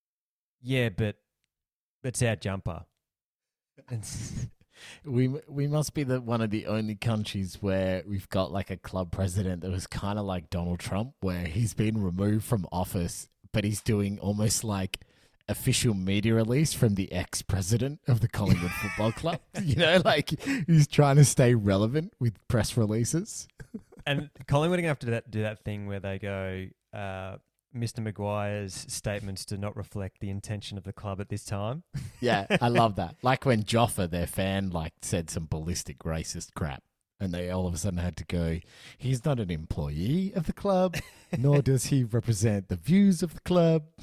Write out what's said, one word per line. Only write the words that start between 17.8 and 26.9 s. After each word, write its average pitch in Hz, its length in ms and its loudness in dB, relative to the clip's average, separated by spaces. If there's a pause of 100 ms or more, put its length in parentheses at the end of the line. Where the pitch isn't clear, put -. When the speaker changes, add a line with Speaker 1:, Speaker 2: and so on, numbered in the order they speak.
Speaker 2:
of 117 120 4
the 120 80 2
Collingwood 90 440 2
Football 107 420 -2
Club. 165 340 -4
<laughs> 202 160 -6
You 143 140 0
know, 170 280 6
like, 160 240 2 (380)
he's 156 200 8
trying 143 280 6
to 147 100 12
stay 123 300 6
relevant 110 640 2
with 120 160 0 (120)
press - 300 0
releases. 117 720 0 (260)
<laughs> 226 40 -8 (280)
Speaker 1:
And 143 240 -2 (180)
Collingwood 165 320 2
are - 40 0
gonna 170 40 -2
have 147 120 0
to 127 80 -10
do 117 40 0
that, 117 200 -4
do 107 100 -2
that 107 240 -6
thing 104 200 -6
where 101 140 -6
they 98 180 -6
go, 95 500 -6 (300)